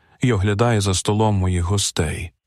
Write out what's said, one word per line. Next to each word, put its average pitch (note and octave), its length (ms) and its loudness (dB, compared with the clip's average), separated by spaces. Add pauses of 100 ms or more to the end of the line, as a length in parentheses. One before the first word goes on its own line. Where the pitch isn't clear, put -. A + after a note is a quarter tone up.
(200)
і B2 120 2
оглядає G#2 480 2
за G2 140 0
столом G#2+ 400 0
моїх F2+ 300 0
гостей. F2+ 680 -4 (140)